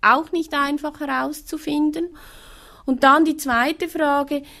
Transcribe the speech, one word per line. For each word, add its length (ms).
auch 300
nicht 200
einfach 460
herauszufinden. 1080
Und 200
dann 200
die 120
zweite 520
Frage, 540